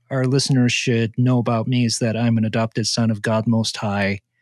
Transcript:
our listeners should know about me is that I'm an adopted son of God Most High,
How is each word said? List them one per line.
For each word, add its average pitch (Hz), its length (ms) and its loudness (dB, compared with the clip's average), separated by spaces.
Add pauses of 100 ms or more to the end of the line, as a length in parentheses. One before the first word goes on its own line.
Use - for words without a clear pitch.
our 131 160 -2
listeners 127 480 2
should 113 420 0
know 127 220 2
about 117 300 0
me 123 180 2
is 110 140 -2
that 110 180 -2
I'm 117 220 2
an 110 60 2
adopted 113 420 -2
son 113 240 0
of 104 100 -4
God 110 240 0
Most 113 320 0
High, 101 420 -2 (220)